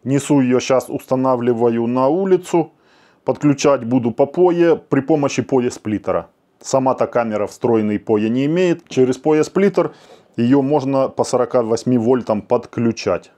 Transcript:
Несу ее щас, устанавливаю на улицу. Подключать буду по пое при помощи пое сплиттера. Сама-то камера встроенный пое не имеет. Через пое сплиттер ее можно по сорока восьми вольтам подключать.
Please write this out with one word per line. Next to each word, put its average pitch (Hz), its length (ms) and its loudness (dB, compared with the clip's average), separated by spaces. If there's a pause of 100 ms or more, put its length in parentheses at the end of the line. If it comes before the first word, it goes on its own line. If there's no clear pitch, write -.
Несу 139 340 0
ее 127 220 2
щас, 127 280 0
устанавливаю 120 960 -2
на 127 220 -2
улицу. 175 640 0 (540)
Подключать 143 580 0
буду 117 280 0
по 139 140 0
пое 170 520 2
при - 240 -2
помощи 139 420 -2
пое 123 260 0
сплиттера. 95 600 -4 (340)
Сама-то 131 440 0
камера 107 400 -2
встроенный 107 500 -2
пое 110 320 0
не 131 160 -2
имеет. 170 420 -2
Через 127 300 0
пое 156 240 0
сплиттер 185 540 0 (420)
ее 123 240 2
можно 135 480 0
по - 140 -2
сорока 123 400 0
восьми 117 340 0
вольтам 113 460 0
подключать. 113 960 -2